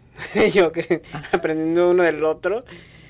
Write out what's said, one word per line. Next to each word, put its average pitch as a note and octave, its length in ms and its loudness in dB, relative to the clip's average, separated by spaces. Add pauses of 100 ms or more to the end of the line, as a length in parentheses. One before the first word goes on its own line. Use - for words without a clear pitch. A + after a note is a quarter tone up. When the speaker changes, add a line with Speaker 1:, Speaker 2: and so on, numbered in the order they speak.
(340)
Speaker 1:
<laughs> G#3 180 2
yo F3 200 4
que E3 300 -2 (100)
Speaker 2:
Ah. D3+ 100 -12 (100)
Speaker 1:
aprendiendo E3 600 0
uno F3+ 100 4
del D#3 220 0
otro, F3+ 400 -2 (460)